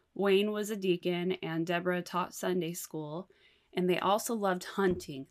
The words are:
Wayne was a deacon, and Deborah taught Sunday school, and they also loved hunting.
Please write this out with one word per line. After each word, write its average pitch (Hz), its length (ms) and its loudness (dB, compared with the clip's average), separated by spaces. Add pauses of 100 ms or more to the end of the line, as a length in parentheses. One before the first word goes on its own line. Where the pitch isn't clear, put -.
(140)
Wayne 202 380 4
was 208 180 -2
a 220 60 -4
deacon, 180 680 0
and 165 240 -2
Deborah 180 360 0
taught 175 340 -4
Sunday 180 380 -2
school, 156 560 -8 (440)
and 180 160 2
they 180 100 4
also - 360 2
loved 190 300 0
hunting. 175 640 0